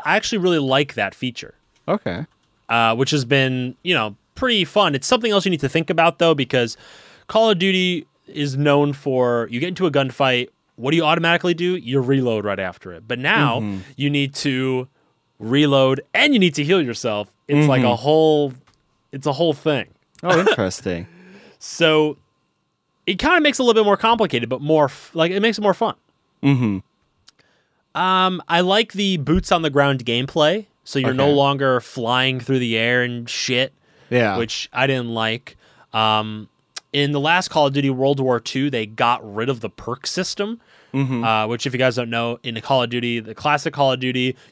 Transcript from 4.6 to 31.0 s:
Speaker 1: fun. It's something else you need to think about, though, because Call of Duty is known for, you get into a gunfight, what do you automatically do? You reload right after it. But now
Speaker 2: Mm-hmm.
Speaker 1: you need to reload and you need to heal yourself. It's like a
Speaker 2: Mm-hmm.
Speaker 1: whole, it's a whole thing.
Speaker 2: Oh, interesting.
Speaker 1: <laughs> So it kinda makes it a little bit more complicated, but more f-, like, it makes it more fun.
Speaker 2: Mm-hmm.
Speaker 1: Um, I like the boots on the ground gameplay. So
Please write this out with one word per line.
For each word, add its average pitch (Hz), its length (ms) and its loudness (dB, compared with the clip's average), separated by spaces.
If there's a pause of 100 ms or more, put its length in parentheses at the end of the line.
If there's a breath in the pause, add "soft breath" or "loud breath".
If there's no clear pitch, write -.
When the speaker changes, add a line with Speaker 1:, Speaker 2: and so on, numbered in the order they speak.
Speaker 1:
fun. 175 300 0
It's 135 120 -4
something 233 240 0
else 202 140 2
you 196 60 -2
need 165 100 -2
to 139 80 -2
think 165 220 -2
about, 165 280 2
though, 165 160 4
because 127 440 -2 (480 loud breath)
Call 220 240 4
of 190 80 2
Duty 185 480 0 (220)
is 143 300 -4
known 143 340 4
for, 123 580 0
you 120 80 -6
get 160 100 -2
into 185 180 -2
a 156 40 0
gunfight, 131 580 0 (280)
what 123 160 -6
do 165 60 2
you 165 40 2
automatically 170 520 2
do? 175 220 -2
You 135 240 -2
reload 123 440 0
right 98 160 -4
after 90 320 -10
it. 101 160 -16
But 120 100 -6
now 139 420 2
Speaker 2:
Mm-hmm. 101 200 -6 (160)
Speaker 1:
you 143 140 -2
need 143 260 -2
to 131 500 -2 (520)
reload 135 640 2 (100)
and 277 220 4
you 233 40 4
need 175 180 4
to 151 80 -2
heal 180 180 2
yourself. 107 500 -6 (160)
It's 147 180 2
like 131 160 4
a 120 40 2
Speaker 2:
Mm-hmm. 120 160 0
Speaker 1:
whole, 151 500 2 (600)
it's 139 140 -10
a 147 60 0
whole 151 220 0
thing. 143 320 -2 (360)
Speaker 2:
Oh, 170 160 2
interesting. 95 720 -2
Speaker 1:
<laughs> - 40 -20 (440 loud breath)
So 156 580 0 (840)
it 185 140 -4
kinda 330 220 2
makes 294 180 2
it 262 40 -2
a - 20 0
little 220 180 4
bit - 40 0
more 202 100 4
complicated, 208 520 0
but 127 120 -4
more 151 240 4
f-, - 280 -4
like, 170 200 0
it 202 80 -2
makes 220 180 0
it - 40 -8
more 196 120 2
fun. - 220 -2 (440)
Speaker 2:
Mm-hmm. 123 380 2 (1200)
Speaker 1:
Um, 185 480 0
I 170 120 4
like 202 320 2
the 190 240 -2
boots 160 340 0
on 170 120 4
the 156 80 0
ground 139 340 2
gameplay. 151 640 0 (180)
So - 160 -6